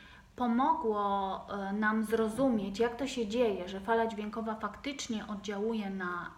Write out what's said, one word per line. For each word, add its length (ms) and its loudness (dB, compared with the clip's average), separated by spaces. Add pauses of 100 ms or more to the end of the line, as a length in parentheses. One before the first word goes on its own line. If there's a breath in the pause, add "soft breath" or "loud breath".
(360 loud breath)
pomogło, 1120 2 (220)
y, 40 -2
nam 300 2
zrozumieć, 760 2
jak 160 2
to 120 -2
się 200 -2
dzieje, 420 2
że 100 -6
fala 280 2
dźwiękowa 480 -4
faktycznie 720 -6
oddziałuje 640 -2
na, 480 -4